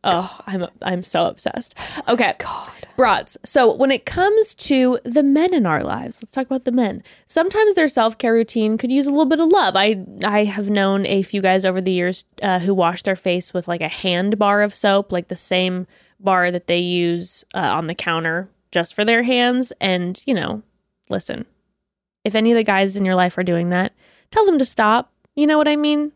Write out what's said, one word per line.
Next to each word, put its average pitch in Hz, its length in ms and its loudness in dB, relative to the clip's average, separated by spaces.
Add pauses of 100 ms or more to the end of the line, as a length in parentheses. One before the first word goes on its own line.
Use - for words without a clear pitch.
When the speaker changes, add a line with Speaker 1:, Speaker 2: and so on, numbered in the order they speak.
Speaker 1:
Oh, 185 440 -2
I'm, 190 180 -4 (160)
I'm 180 220 -4
so 165 240 -2
obsessed. - 480 -8 (320)
Okay. 233 320 2
Speaker 2:
God. - 300 -10 (280)
Speaker 1:
Broads. - 480 0
So 233 260 4
when 269 200 2
it 254 140 0
comes 415 500 0
to 254 480 2
the 247 180 0
men 302 320 2
in 247 140 2
our 156 160 0
lives, - 400 -8
let's - 80 -20
talk 262 160 -6
about 262 180 -6
the 254 60 -2
men. 214 320 -2 (240)
Sometimes 392 480 2
their 320 120 2
self-care 226 460 0
routine 220 460 0
could 247 120 -2
use 269 140 2
a 285 60 0
little 285 160 4
bit 302 120 2
of 330 100 4
love. 330 260 4
I, 196 280 2 (200)
I 214 220 2
have 202 260 -4
known 196 340 2
a 196 160 0
few 202 180 -4
guys 190 260 2
over 185 160 0
the 185 100 -2
years, 180 340 -2 (160)
uh, 185 180 0
who 185 140 0
wash 185 300 0
their 190 120 0
face 180 380 -4
with, 180 140 -4
like, 175 140 -4
a 156 80 -4
hand 190 500 -2
bar 208 240 2
of 208 100 -2
soap, 202 380 0
like 175 160 -4
the 185 80 -8
same 185 500 -2 (340)
bar 185 300 2
that 180 160 -6
they 175 140 0
use, 175 640 -2 (120)
uh, - 40 -4
on 160 260 -2
the 170 100 -6
counter 165 540 -4 (220)
just 170 240 -2
for 214 100 0
their 233 160 2
hands. 247 580 0
And, 180 460 -2
you 277 80 0
know, 214 300 -4 (460)
listen, - 360 -6 (800)
if 202 100 -4
any 220 180 2
of 233 40 4
the 226 80 2
guys 196 340 0
in 202 80 0
your 185 100 2
life 180 220 2
are 185 60 -2
doing 175 260 0
that, 180 240 -2 (380)
tell 440 160 4
them 339 100 4
to 262 80 2
stop. 226 460 2 (240)
You 294 100 2
know 302 140 4
what 302 80 4
I 302 80 2
mean? 294 400 0